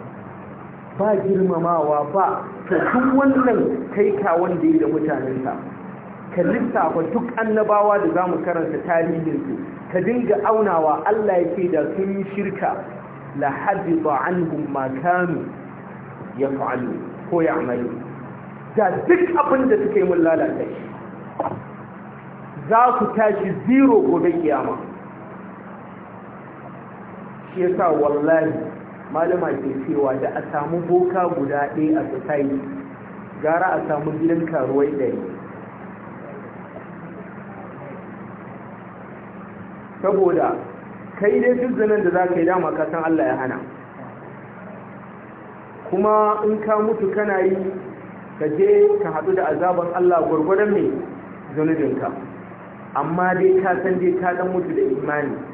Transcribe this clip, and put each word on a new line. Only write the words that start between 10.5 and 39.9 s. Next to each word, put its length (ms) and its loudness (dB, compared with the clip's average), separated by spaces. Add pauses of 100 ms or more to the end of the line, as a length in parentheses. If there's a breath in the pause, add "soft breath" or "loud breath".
Allah 360 4
ya 140 0
ce 160 0
da 120 2 (120)
sun 240 -2
yi 60 -2 (100)
shirka, 380 -2 (680)
"La 120 0
habita 600 0 (160)
anhum 460 0
ma 160 -2 (140)
kanu 420 0 (920)
yaf'alu 600 -2 (340)
ko 120 2
ya'malu." 480 0 (840)
Da 160 4 (160)
duk 300 4
abin 320 4
da 80 6
suka 220 2
yi 60 6
mun 140 2
lalata 440 2
shi. 200 -8 (1900)
Za 300 6
su 160 2
tashi 400 2 (120)
zero 360 8
gobe 300 4
kiyama. 440 0 (2750)
Shi 80 -2
yasa 280 4
wallahi 600 4 (540)
malama 420 0
ke 240 -2 (140)
cewa 280 2
da 140 -2
a 140 -4 (100)
samu 300 -2
boka 460 4
guda 460 0
ɗaya 240 2
a 120 0
society, 500 -2 (800)
gara 420 2
a 80 -4
samu 240 -2
gidan 340 2
karuwai 460 2
ɗari. 260 0 (4000)